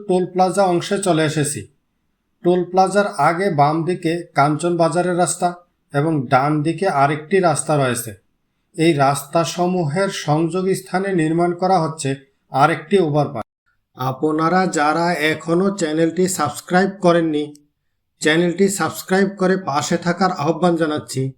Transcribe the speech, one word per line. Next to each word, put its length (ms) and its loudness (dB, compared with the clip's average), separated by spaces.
টোল 180 0
প্লাজা 380 0
অংশে 340 0
চলে 260 0
এসেছি। 360 -2
টোল 200 2
প্লাজার 420 2
আগে 320 2
বাম 340 2
দিকে 280 -2
কাঞ্চন 420 0
বাজারের 400 0
রাস্তা 320 0
এবং 200 0
ডান 240 2
দিকে 260 -2
আরেকটি 520 0
রাস্তা 360 0
রয়েছে। 360 -2
এই 180 4
রাস্তাসমূহের 1160 0
সংযোগ 460 0
স্থানে 400 -4
নির্মাণ 400 0
করা 260 0
হচ্ছে 320 -4
আরেকটি 460 2
ওভারপাস। 460 -2
আপনারা 680 0
যারা 460 0
এখনও 640 0
চ্যানেলটি 520 0
সাবস্ক্রাইব 640 -2
করেননি, 440 2
চ্যানেলটি 480 2
সাবস্ক্রাইব 600 -2
করে 180 2
পাশে 400 -2
থাকার 360 0
আহ্বান 440 0
জানাচ্ছি। 460 -2